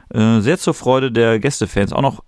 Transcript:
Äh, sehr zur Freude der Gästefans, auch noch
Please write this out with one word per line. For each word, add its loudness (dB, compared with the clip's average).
Äh, 2
sehr 0
zur -2
Freude 0
der 2
Gästefans, -2
auch -2
noch -4